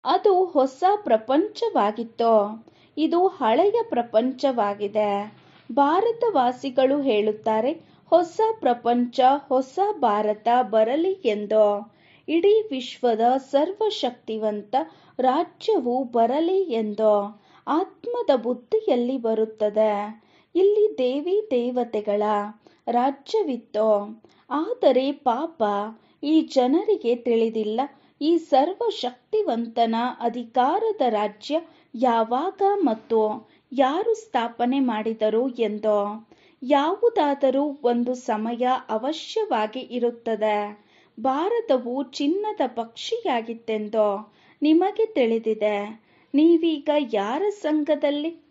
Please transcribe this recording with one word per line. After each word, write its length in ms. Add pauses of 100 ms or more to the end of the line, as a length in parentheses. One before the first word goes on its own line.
ಅದು 400
ಹೊಸ 400 (120)
ಪ್ರಪಂಚವಾಗಿತ್ತು, 1700 (320)
ಇದು 280
ಹಳೆಯ 640
ಪ್ರಪಂಚವಾಗಿದೆ. 1500 (380)
ಭಾರತವಾಸಿಗಳು 1300
ಹೇಳುತ್ತಾರೆ, 800 (260)
"ಹೊಸ 340 (200)
ಪ್ರಪಂಚ, 600 (280)
ಹೊಸ 300 (200)
ಭಾರತ 500 (140)
ಬರಲಿ" 640
ಎಂದು. 680 (360)
ಇಡೀ 420
ವಿಶ್ವದ 680
ಸರ್ವಶಕ್ತಿವಂತ 1400 (440)
ರಾಜ್ಯವು 840
ಬರಲಿ 580
ಎಂದು 800 (240)
ಆತ್ಮದ 680
ಬುದ್ಧಿಯಲ್ಲಿ 840
ಬರುತ್ತದೆ. 1040 (320)
ಇಲ್ಲಿ 440
ದೇವಿ 520
ದೇವತೆಗಳ 720 (680)
ರಾಜ್ಯವಿತ್ತು, 1300 (280)
ಆದರೆ 640
ಪಾಪ 500 (600)
ಈ 180
ಜನರಿಗೆ 760
ತಿಳಿದಿಲ್ಲ, 640 (400)
ಈ 180
ಸರ್ವಶಕ್ತಿವಂತನ 1600 (260)
ಅಧಿಕಾರದ 880
ರಾಜ್ಯ 520 (340)
ಯಾವಾಗ 680 (120)
ಮತ್ತು 720 (240)
ಯಾರು 420
ಸ್ಥಾಪನೆ 640
ಮಾಡಿದರು 680
ಎಂದು. 800 (340)
ಯಾವುದಾದರೂ 1200
ಒಂದು 320
ಸಮಯ 540 (200)
ಅವಶ್ಯವಾಗಿ 920
ಇರುತ್ತದೆ. 1080 (340)
ಭಾರತವು 840
ಚಿನ್ನದ 640
ಪಕ್ಷಿಯಾಗಿತ್ತೆಂದು 1700 (300)
ನಿಮಗೆ 440
ತಿಳಿದಿದೆ. 960 (320)
ನೀವೀಗ 560 (220)
ಯಾರ 380
ಸಂಘದಲ್ಲಿ 880 (100)